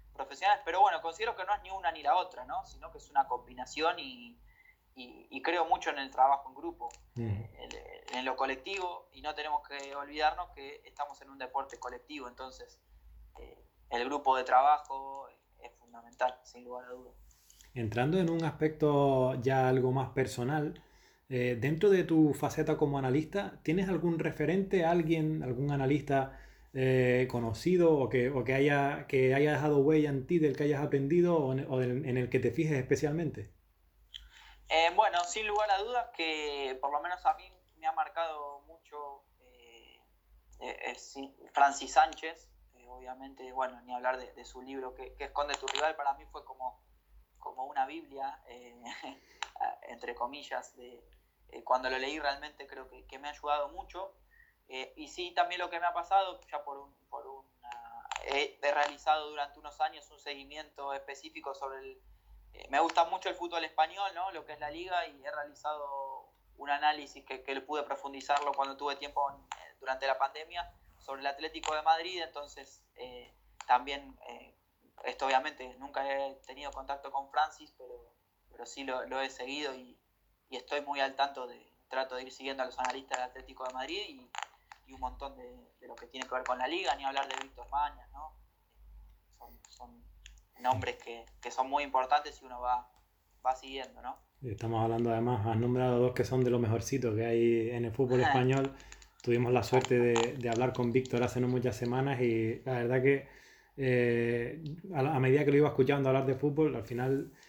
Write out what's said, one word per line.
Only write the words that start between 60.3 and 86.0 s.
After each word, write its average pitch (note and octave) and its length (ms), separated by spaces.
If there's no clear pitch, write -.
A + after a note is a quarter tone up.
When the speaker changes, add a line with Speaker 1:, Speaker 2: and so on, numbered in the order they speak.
Speaker 1:
específico C#3 600
sobre C3+ 240
el, C3+ 240
eh, - 160
me C#3 120
gusta E3 240
mucho F3 240
el F3+ 80
fútbol E3+ 280
español, E3+ 480
¿no? F3+ 200
Lo D#3 120
que D3+ 100
es D3 40
la D3 120
liga, F3 360
y C#3 180
he D3 60
realizado D3 760
un C#3+ 120
análisis D3 540
que, C3 180
que C3+ 180
pude D3 220
profundizarlo C#3+ 720
cuando C3+ 240
tuve C#3+ 200
tiempo C#3+ 340
en, C#3 60
eh, - 440
durante C3+ 260
la C3+ 120
pandemia D#3+ 540
sobre C3+ 220
el C#3 60
Atlético D#3 480
de D3+ 80
Madrid, E3+ 400
entonces, - 600
eh, B2 360
también, C3+ 500
eh, A#2+ 260
esto B2+ 220
obviamente C3 520
nunca C3+ 260
he C#3 300
tenido C#3 260
contacto C#3 400
con C3+ 180
Francis, D3+ 460
pero, B2 380
pero A#2 160
sí C#3 180
lo, B2+ 220
lo C3+ 140
he C3+ 100
seguido C3+ 440
y, B2+ 240
y C3 80
estoy D3 240
muy C#3+ 200
al C3+ 140
tanto C#3 320
de, - 260
trato C3 280
de B2+ 60
ir B2+ 100
siguiendo C3+ 300
a B2+ 40
los B2 120
analistas C3 400
del B2+ 100
Atlético C3 380
de B2+ 80
Madrid C#3 340
y, B2+ 220
y C3 80
un C3 60
montón B2+ 360
de, B2 200
de C3 60
lo B2 80
que A#2+ 120